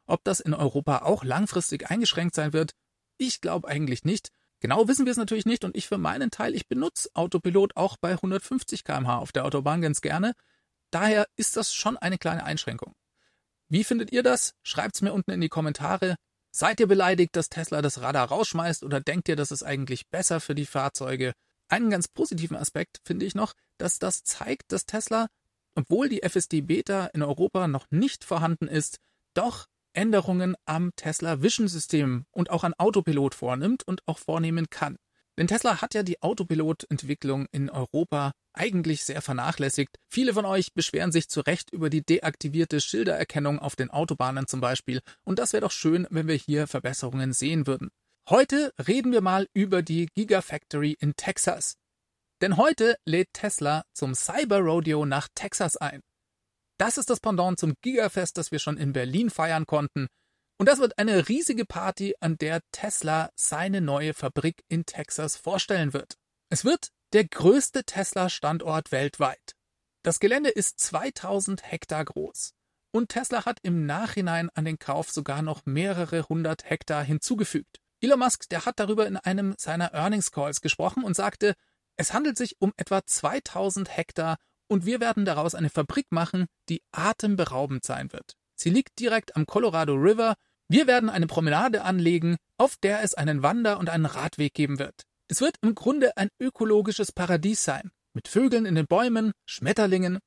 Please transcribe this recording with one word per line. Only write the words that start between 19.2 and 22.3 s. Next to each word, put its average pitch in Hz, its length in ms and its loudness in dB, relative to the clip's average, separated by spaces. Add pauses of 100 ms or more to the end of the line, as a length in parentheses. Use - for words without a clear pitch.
ihr, 160 80 2
das 147 140 -2
ist - 120 -6
eigentlich 135 460 -6
besser 170 320 -2
für - 140 -6
die 147 120 -4
Fahrzeuge? 131 640 -4 (360)
Einen 233 220 2
ganz 180 160 2
positiven 170 500 -4